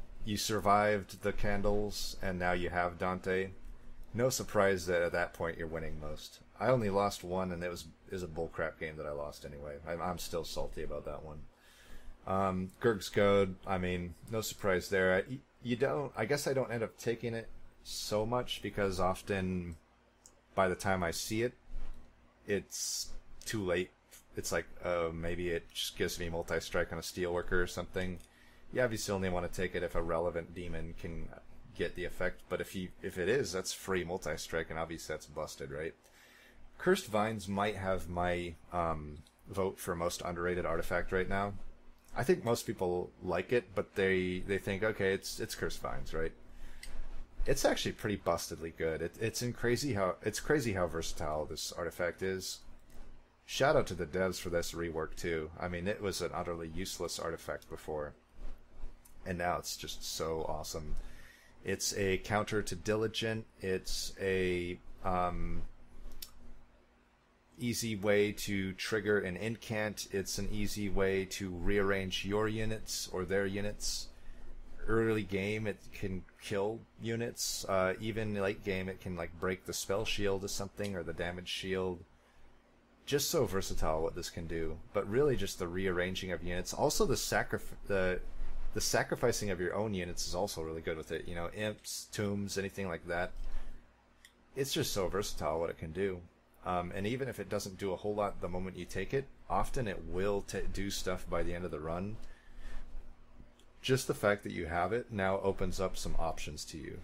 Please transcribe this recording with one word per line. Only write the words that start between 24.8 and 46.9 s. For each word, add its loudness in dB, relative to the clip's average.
uh, 2
maybe -2
it -2
just -4
gives 0
me -2
multi-strike 0
on -6
a -6
Steelworker 0
or 6
something. -4
You 2
obviously 0
only 2
wanna 0
take -2
it 0
if 0
a 4
relevant 0
demon -4
can -4
get -2
the -4
effect, -2
but -2
if -8
you, -4
if -6
it 2
is, 2
that's -2
free 0
multi-strike, -2
and -4
obviously -4
that's -8
busted, -8
right? -6
Cursed 2
Vines 0
might 2
have 0
my, 0
um, -2
vote 0
for -2
most 0
underrated 0
artifact 2
right 4
now. 0
I 0
think 4
most 2
people 0
like 0
it, 2
but -4
they, 4
they 0
think, -2
"Okay, 2
it's, -4
it's -6
Cursed -2
Vines, -2
right?" 0